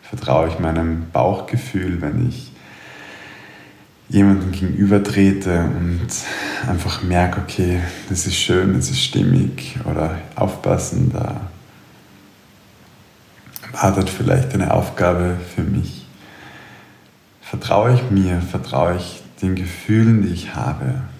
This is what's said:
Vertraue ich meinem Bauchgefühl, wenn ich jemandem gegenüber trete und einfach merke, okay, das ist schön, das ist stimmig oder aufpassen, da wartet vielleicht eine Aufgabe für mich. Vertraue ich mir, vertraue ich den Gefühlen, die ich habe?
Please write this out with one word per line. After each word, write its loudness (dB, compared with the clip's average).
Vertraue 0
ich -4
meinem -2
Bauchgefühl, -2
wenn -2
ich -10
jemandem 4
gegenüber 2
trete 2
und -2
einfach -4
merke, 2
okay, 0
das -4
ist -2
schön, 2
das 0
ist 0
stimmig 0
oder -2
aufpassen, 0
da -4
wartet 0
vielleicht 0
eine 0
Aufgabe 0
für -2
mich. -4
Vertraue 2
ich 2
mir, 2
vertraue 0
ich -8
den 0
Gefühlen, 4
die 2
ich -6
habe? -4